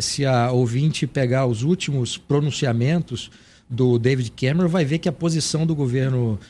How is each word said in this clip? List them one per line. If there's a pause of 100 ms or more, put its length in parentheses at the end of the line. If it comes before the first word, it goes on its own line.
se
a
ouvinte
pegar
os
últimos
pronunciamentos (400)
do
David
Cameron,
vai
ver
que
a
posição
do
governo (120)